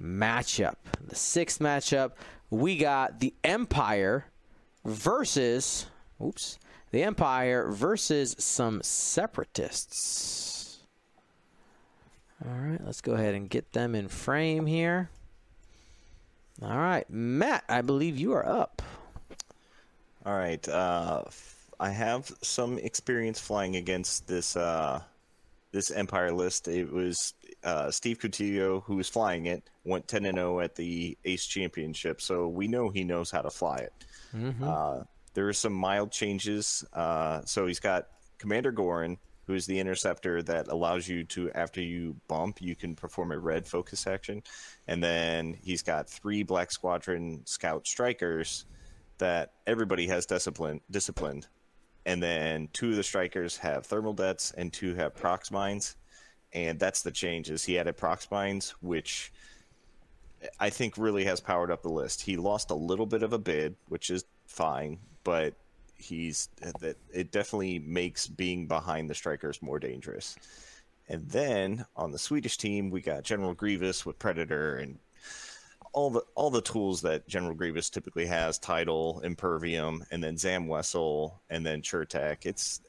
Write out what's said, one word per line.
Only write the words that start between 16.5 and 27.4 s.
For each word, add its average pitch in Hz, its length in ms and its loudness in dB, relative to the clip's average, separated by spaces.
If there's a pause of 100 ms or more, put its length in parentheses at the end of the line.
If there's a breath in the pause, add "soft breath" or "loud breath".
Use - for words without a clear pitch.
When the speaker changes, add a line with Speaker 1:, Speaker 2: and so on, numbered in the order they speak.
Speaker 1:
All 107 140 -2
right, 165 340 2
Matt, 135 580 2
I 120 140 4
believe 139 360 2
you 190 140 2
are - 140 2
up. - 360 0 (1400 loud breath)
Speaker 2:
All 101 100 0
right, 87 320 0
uh, 85 580 2
f-, - 440 -20 (100)
I 98 100 0
have 113 400 0 (120)
some 123 360 0
experience 113 600 0
flying 98 360 0
against 90 500 -2
this, 87 300 0
uh, 80 460 2 (720)
this 98 180 0
Empire 90 420 2
list. 90 360 0
It 85 240 0
was, 90 420 0 (280)